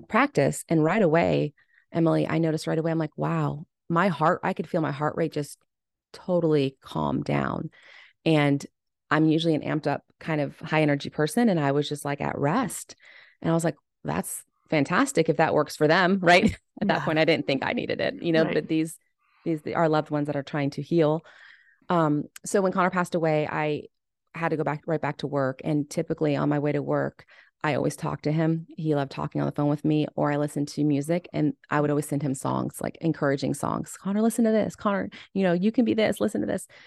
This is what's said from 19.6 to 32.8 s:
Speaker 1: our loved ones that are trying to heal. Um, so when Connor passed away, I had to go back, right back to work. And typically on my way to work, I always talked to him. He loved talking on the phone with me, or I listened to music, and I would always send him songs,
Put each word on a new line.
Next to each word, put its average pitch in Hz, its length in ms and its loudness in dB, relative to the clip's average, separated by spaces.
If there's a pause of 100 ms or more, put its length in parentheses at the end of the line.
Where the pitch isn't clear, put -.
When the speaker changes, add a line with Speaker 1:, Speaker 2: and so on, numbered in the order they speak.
Speaker 1:
our 165 140 2
loved 151 220 0
ones 147 180 -2
that 143 80 -4
are 139 60 -4
trying 143 280 -2
to 147 120 -10
heal. 156 400 2 (640)
Um, 151 360 2 (220)
so 202 160 2
when 185 100 2
Connor 185 180 2
passed 180 240 -2
away, 156 360 2
I 151 320 -2 (520)
had 165 140 -4
to 156 80 0
go 151 80 -2
back, 147 220 -4
right 156 140 -2
back 143 180 -6
to - 80 -8
work. 135 360 -2
And 147 280 -2
typically 156 460 0
on 147 120 0
my 147 100 0
way 147 140 0
to 143 100 -2
work, 139 440 -4 (380)
I 151 100 0
always 139 200 -2
talked 147 300 -6
to 147 80 0
him. 160 340 0 (100)
He 156 200 -2
loved 139 160 -4
talking 147 280 -6
on 143 60 -2
the 143 60 -4
phone 147 160 0
with 143 160 -2
me, 151 320 2
or 147 160 0
I 143 40 0
listened 147 320 -2
to - 140 -4
music, 151 500 0
and 151 200 0 (180)
I 147 100 2
would 147 100 2
always 147 180 0
send 143 140 -2
him 139 120 -2
songs, 131 460 -4